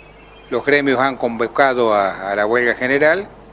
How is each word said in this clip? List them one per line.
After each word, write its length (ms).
Los 160
gremios 360
han 180
convocado 760
a, 380
a 40
la 120
huelga 280
general 540